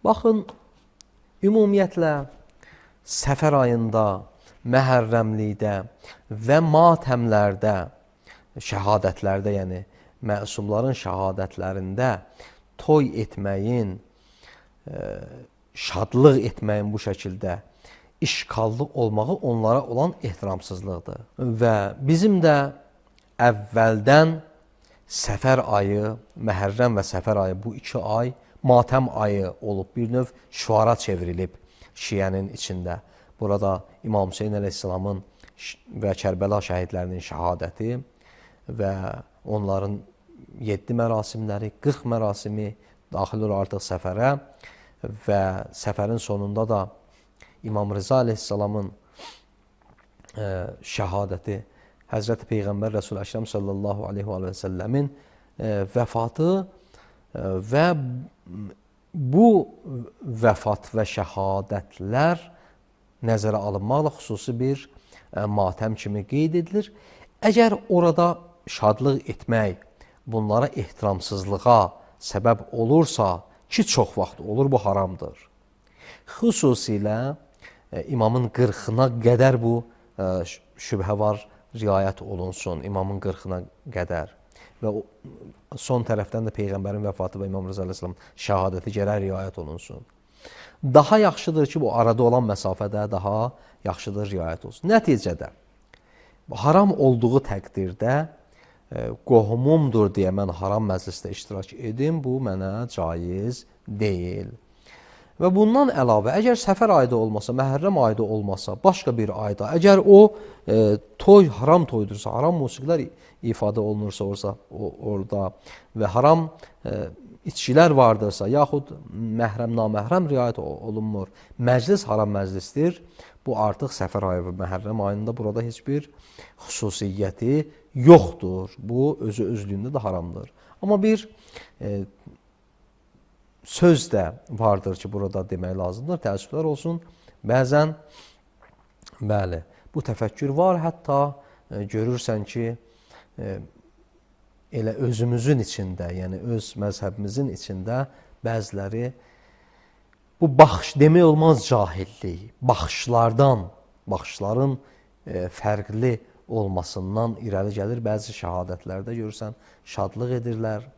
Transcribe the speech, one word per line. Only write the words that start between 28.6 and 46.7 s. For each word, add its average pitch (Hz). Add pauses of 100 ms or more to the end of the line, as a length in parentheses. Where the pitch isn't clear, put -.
matəm 123
ayı 101
olub, 101
bir 117
növ 123 (180)
şüara 110
çevrilib 87 (400)
şiənin 95
içində. 90 (400)
Burada 101 (200)
İmam 101
Hüseyn 107
əleyhissalamın 95 (320)
ş-, - (160)
və 101
Kərbəla 98
şəhidlərinin 90
şəhadəti 87 (720)
və 101 (520)
onların 101 (580)
yeddi 107
mərasimləri, 110
qırx 143
mərasimi 107 (400)
daxil 98
olur 104
artıq 98
səfərə 98 (920)
və 101 (280)
səfərin 107
sonunda 104
da 107 (840)